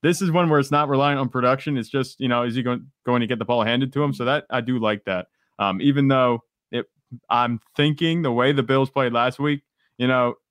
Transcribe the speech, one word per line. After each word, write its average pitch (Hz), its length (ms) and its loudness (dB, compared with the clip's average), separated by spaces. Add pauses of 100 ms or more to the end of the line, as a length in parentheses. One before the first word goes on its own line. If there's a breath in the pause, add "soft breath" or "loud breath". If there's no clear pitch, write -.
This 170 180 2
is 190 100 0
one 170 180 2
where 151 100 4
it's 139 120 -2
not 147 160 2
relying 139 300 2
on 135 120 -2
production. 131 480 0
It's 113 120 -6
just, 135 300 -4
you 131 80 -2
know, 120 160 2
is 120 100 -4
he 127 80 -2
going, 123 240 -4 (220)
going 123 140 2
to 113 60 -2
get 120 120 -4
the 110 60 -4
ball 117 180 0
handed 123 300 0
to 143 100 0
him? 143 100 -2
So 113 120 -6
that, 139 260 -2
I 127 100 -2
do 123 160 -2
like 107 280 -2
that. 92 220 -4 (300)
Um, 95 240 0
even 139 280 2
though 127 340 2 (280)
it, 120 140 -6 (420)
I'm 120 320 0 (160)
thinking 165 460 0
the 143 100 -2
way 123 200 2
the 139 100 0
Bills 135 300 0
played 127 220 -2
last 120 260 0
week, 147 240 -2 (340)
you 123 100 -2
know, 127 280 2 (160)